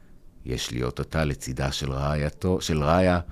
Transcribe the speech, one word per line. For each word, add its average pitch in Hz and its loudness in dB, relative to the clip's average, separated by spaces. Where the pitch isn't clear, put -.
יש - -4
להיות 62 -4
אתה 78 0
לצידה 69 -2
של 69 -4
רעייתו, 73 0
של 78 0
רעיה, 87 4